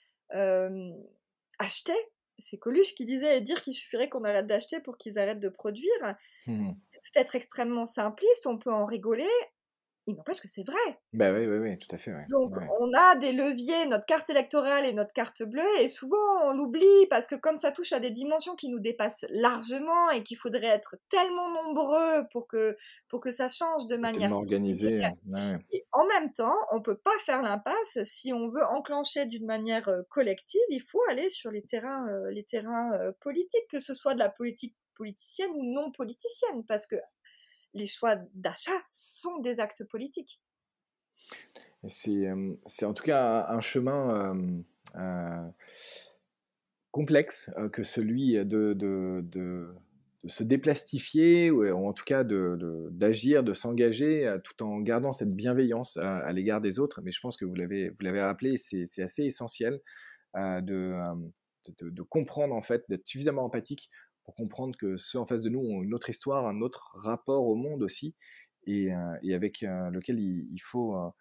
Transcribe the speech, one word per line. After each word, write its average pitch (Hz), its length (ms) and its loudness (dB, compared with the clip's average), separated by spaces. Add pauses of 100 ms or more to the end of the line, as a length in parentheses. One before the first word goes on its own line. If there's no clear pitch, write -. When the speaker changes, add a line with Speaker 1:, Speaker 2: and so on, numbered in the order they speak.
(340)
Speaker 1:
Euh, 185 560 0 (680)
acheter, - 380 0 (420)
c'est 208 200 -14
Coluche 320 360 2
qui 254 100 -8
disait, 262 360 2
dire 285 220 -2
qu'il 262 120 -8
suffirait 247 340 -4
qu'on 247 160 -6
arrête 208 220 2
d'acheter 214 340 0
pour 254 180 -12
qu'ils 214 200 -6
arrêtent 208 220 0
de 196 80 -2
produire. 220 680 -2 (300)
Speaker 2:
Mhm. - 280 -2 (180)
Speaker 1:
C'est - 220 -20
peut-être 254 200 4
extrêmement 240 520 -2
simpliste, 247 600 2
on 233 120 -2
peut 233 140 -2
en 208 120 2
rigoler, 226 440 0 (760)
il 208 100 -4
n'empêche 294 240 -6
que 190 80 -16
c'est 190 160 -12
vrai. 330 360 -2 (120)
Speaker 2:
Bah 110 200 6
oui, 113 140 2
oui, 104 120 2
oui, 107 200 -2
tout - 160 -12
à 90 40 -10
fait, 113 140 -10
ouais. 147 180 -10
Speaker 1:
Donc, 262 260 4
Speaker 2:
Ouais. 175 100 -6 (140)
Speaker 1:
on 247 140 0
a 349 220 10
des 262 160 0
leviers, 277 540 0
notre 220 200 0
carte 311 220 2
électorale 285 560 2
et 254 80 0
notre 208 200 -2
carte 233 300 -4
bleue, 233 200 -4 (180)
et - 80 6
souvent 269 280 -2 (260)
on 277 100 4
l'oublie 330 580 8
parce 240 160 4
que 285 100 -4
comme 311 200 2
ça 302 140 0
touche 349 220 -4
à 254 80 2
des 233 100 -2
dimensions 311 460 -2
qui 285 120 -10
nous 240 120 -4
dépassent 214 480 -2
largement 254 840 2
et 233 140 0
qu'il 233 120 -10
faudrait 214 300 -4
être 214 300 2 (140)
tellement 359 400 2
nombreux 311 840 2
pour 240 160 -6
que, 220 280 0 (320)
pour 240 120 -6
que 254 100 -4
ça 254 180 -4
change 311 380 0
de 233 80 -2
Speaker 2:
Et 233 40 -2
Speaker 1:
manière 226 240 -2
Speaker 2:
tellement 202 160 2
organisé, 98 500 0
Speaker 1:
systémique. 107 160 2
Speaker 2:
hein. 95 480 -4
Ouais, 90 40 -2
ouais. 82 160 -12
Speaker 1:
Et - 200 -6
en 349 140 6
même 359 260 2
temps, 247 240 0 (160)
on 220 100 -2
peut 214 160 -2
pas 427 220 2
faire 269 220 0
l'impasse. 254 600 -2
Si 254 300 -6
on 233 160 -2
veut 254 160 0
enclencher 285 640 -2
d'une 226 200 -8
manière, 220 420 -2
euh, 180 200 0
collective, 262 520 0 (100)
il 262 120 -2
faut - 260 0
aller 294 200 0
sur 240 220 -6
les 208 120 -6
terrains, 240 460 -6
euh, 196 220 -4
les 208 140 -8
terrains, 233 500 -4
euh, 185 260 -2
politiques, 370 500 -2
que 285 80 -6
ce 269 160 -8
soit 269 200 -6
de 240 40 -2
la 202 120 2
politique 240 440 -8 (220)
politicienne 220 560 -8
ou 294 100 -6
non 262 300 -4
politicienne, 262 760 -6
parce 214 200 -2
que 214 100 -4 (760)
les 208 140 -6
choix 214 300 0 (180)
d'achat 233 500 -4
sont - 540 -8
des 233 220 -2
actes 208 240 -6
politiques. 269 580 -10 (1400)
Speaker 2:
Et 98 40 -12
c'est, 101 380 0
euh, 95 260 -2 (140)
c'est - 180 0
en 104 80 0
tout - 120 -8
cas 120 440 4
un, 117 80 -2
un 113 40 0
chemin, 123 760 0
euh, 90 260 -2 (360)
euh, 85 520 -6 (1400)
complexe, 151 640 2
euh, 107 120 -4
que 107 140 -6
celui 120 520 2
de, 101 100 4
de, 104 300 2
de, 95 480 -2
de 90 1080 -10
se - 140 -4
déplastifier, 156 1080 4
ou, 120 140 6
ou 95 220 2
en 104 60 0
tout - 120 -12
cas 135 200 4
de, 92 340 2
de, 82 320 -6
d'agir, 110 520 4
de 110 120 0
s'engager, 120 720 2
euh, 98 120 0
tout - 240 -12
en 104 180 -4
gardant 120 320 0
cette 104 220 -2
bienveillance 123 600 2
à, 92 220 -2
à 78 140 -4
l'égard 104 280 0
des 101 180 0
autres. 143 240 0
Mais 87 100 -6
je - 80 -8
pense 120 160 -6
que - 80 -8
vous 90 100 -6
l'avez, 90 360 -4
vous - 120 -12
l'avez 95 180 0
rappelé, 107 380 0
c'est, 92 280 -4
c'est - 160 -8
assez 92 220 -2
essentiel, 123 560 -2 (560)
euh, 92 240 -2
de, 95 140 -4
euh, 92 400 -4 (540)
de, - 180 -14
de, 85 40 -8
de 87 120 -10
comprendre, 143 520 -2
en 107 80 -4
fait, 120 260 -2
d'être 95 180 -6
suffisamment 139 380 -2
empathique 120 440 -8 (340)
pour - 120 -20
comprendre 127 440 -8
que 95 180 -2
ceux - 220 -4
en 117 80 -4
face 117 160 -2
de 113 60 -2
nous 123 120 0
ont 104 220 -2
une 104 120 -2
autre 123 160 -6
histoire, 135 360 -2
un 104 140 -2
autre - 340 -6
rapport 117 520 0
au 110 80 4
monde 135 280 -2
aussi, 147 320 -4 (520)
et, 101 260 0
euh, 90 40 -2 (260)
et 92 120 0
avec, 92 280 -2
euh, 92 280 -4
lequel 101 300 -4
il, 90 320 -2
il 90 80 -12
faut, 117 340 -4
euh, 87 140 -4 (120)